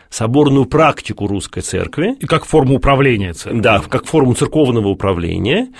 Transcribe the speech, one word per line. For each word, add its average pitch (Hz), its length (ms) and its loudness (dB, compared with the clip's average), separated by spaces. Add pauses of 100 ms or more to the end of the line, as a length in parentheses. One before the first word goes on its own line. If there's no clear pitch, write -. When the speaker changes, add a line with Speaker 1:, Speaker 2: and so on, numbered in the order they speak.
(100)
Speaker 1:
соборную 135 560 2
практику 143 600 0
русской 95 360 -6
церкви. 143 580 -4
Speaker 2:
И 165 60 -8
как 156 180 -2
форму 139 320 2
управления 127 560 2
церковью. 104 320 -6
Speaker 1:
Да, 104 160 4
как - 260 -4
форму 135 280 2
церковного 123 560 0
управления. 95 800 -2 (100)